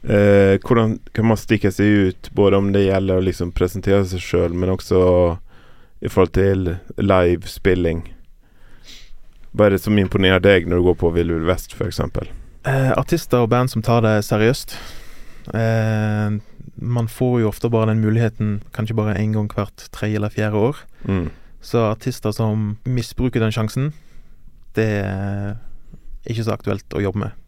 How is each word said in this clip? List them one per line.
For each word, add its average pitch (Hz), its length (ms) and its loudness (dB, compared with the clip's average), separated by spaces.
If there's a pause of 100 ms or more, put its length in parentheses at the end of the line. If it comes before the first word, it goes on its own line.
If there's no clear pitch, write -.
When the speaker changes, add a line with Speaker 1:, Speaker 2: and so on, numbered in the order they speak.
Speaker 1:
Eh, 101 540 6
hvordan 113 400 2 (160)
kan 110 120 0
man 110 100 4
stikke 101 360 0
seg 101 360 4
ut, - 260 -6
både 98 220 4
om 98 160 2
det 101 140 4
gjelder 95 320 2
å 92 60 0
liksom 90 280 -2
presentere 98 540 0
seg 90 140 -6
selv, 87 340 -2
men 90 140 -2
også 90 680 2 (640)
i - 60 -6
forhold 92 240 2
til 92 460 0 (200)
livespilling? 87 1040 0 (1500)
Hva 104 100 6
er 101 40 6
det 98 100 2
som 107 180 2
imponerer 92 440 4
deg 92 260 6
når 87 80 2
du 87 140 4
går 82 100 0
på 85 140 2
Vill 85 180 0
Vill 82 160 -2
Vest, - 260 -2
for - 140 -6
eksempel? - 400 -4 (380)
Speaker 2:
Eh, 135 260 2
artister - 500 0
og 113 80 0
band 123 220 2
som 110 100 -2
tar 117 200 2
det 107 240 4
seriøst. 110 500 0 (760)
Eh, 107 800 0 (400)
man 120 320 -2
får 123 320 0
jo 110 80 2
ofte 117 240 -4
bare 110 220 2
den 110 100 2
muligheten, 107 540 0 (180)
kanskje 110 220 -4
bare 104 200 0
en 107 140 0
gang 104 160 -2
hvert - 380 -8 (100)
tredje 107 240 -2
eller 104 140 -2
fjerde 107 260 0
år. 127 160 0 (320)
Speaker 1:
Mm. 92 220 -2 (320)
Speaker 2:
Så - 260 -2
artister 110 480 -4
som 107 480 -2
misbruker 123 560 -4
den 110 140 0
sjansen, 131 380 -4 (840)
det 110 100 2
er 101 720 -4 (720)
ikke 113 160 -4
så 107 80 -2
aktuelt - 420 -6
å - 80 -2
jobbe 101 220 -2
med. 104 80 -8 (160)